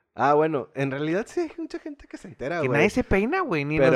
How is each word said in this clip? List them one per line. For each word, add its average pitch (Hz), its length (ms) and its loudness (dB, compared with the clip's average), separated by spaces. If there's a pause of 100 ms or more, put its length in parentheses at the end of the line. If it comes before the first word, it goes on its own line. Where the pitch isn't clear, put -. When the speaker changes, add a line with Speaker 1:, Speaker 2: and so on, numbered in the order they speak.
(140)
Speaker 1:
Ah, 135 200 4
bueno, 151 400 2
en 139 180 -2
realidad 160 360 -4
sí - 120 -6
hay 320 180 -4
mucha 320 220 -10
gente - 260 -16
que - 120 -16
se - 100 -18
entera, 156 320 -6
Speaker 2:
Que 135 80 -2
Speaker 1:
güey. 131 100 0
Speaker 2:
nadie 208 120 4
se 254 120 -2
peina, 226 380 0
güey, 180 240 -2
ni 151 140 -2
Speaker 1:
Pero 135 180 6